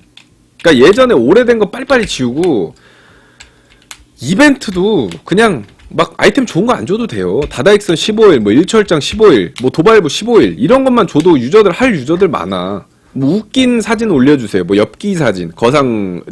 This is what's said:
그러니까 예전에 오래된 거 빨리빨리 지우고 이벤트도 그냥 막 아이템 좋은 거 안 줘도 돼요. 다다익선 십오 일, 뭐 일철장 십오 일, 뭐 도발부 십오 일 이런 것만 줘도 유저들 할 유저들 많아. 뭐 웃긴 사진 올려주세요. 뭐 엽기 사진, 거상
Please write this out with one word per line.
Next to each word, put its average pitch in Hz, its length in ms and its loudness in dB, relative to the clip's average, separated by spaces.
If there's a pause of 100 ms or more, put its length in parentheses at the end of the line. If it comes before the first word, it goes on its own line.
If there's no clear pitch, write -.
(640)
그러니까 143 240 4
예전에 240 280 4
오래된 220 440 2
거 202 120 -2
빨리빨리 254 360 -2
지우고 127 680 -4 (1500)
이벤트도 185 880 0 (140)
그냥 185 400 0 (240)
막 - 280 -4
아이템 226 300 0
좋은 185 200 -2
거 247 80 0
안 107 120 -8
줘도 220 200 -4
돼요. 98 340 -4 (100)
다다익선 190 460 0
십오 214 360 2
일, 127 80 2
뭐 101 120 0
일철장 180 480 0
십오 208 320 2
일, 95 280 0
뭐 123 100 -2
도발부 190 380 2
십오 214 320 0
일 110 180 0
이런 247 260 2
것만 240 220 0
줘도 160 320 2
유저들 180 340 2
할 240 220 -2
유저들 165 340 -2
많아. 92 580 -8 (280)
뭐 139 220 -2
웃긴 247 460 -2
사진 220 280 -2
올려주세요. 123 540 0
뭐 98 120 -2
엽기 196 400 -2
사진, 95 380 -2
거상 113 760 -2